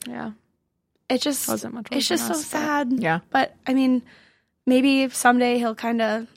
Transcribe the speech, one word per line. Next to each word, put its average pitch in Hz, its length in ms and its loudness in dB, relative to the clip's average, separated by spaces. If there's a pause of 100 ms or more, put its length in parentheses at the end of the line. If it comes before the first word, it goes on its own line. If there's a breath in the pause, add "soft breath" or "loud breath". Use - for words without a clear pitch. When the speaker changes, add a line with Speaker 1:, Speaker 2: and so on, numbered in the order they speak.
Speaker 1:
Yeah. 240 240 -10 (760)
Speaker 2:
It 254 120 0
just, 285 280 -2
Speaker 1:
Wasn't 220 260 -6
much 233 160 -12
Speaker 2:
it's 240 60 -6
Speaker 1:
worse 269 120 0
Speaker 2:
just 233 200 -2
Speaker 1:
than 339 60 -2
Speaker 2:
so 302 60 -4
Speaker 1:
us, 302 100 -8
but 302 80 -4
Speaker 2:
sad. 294 400 0
Speaker 3:
Yeah. 170 220 0 (100)
Speaker 2:
But, - 240 0 (120)
I 262 80 2
mean, 254 280 4 (640 soft breath)
maybe 269 440 4
someday 247 480 2
he'll 233 160 -2
kinda 226 520 -2 (100)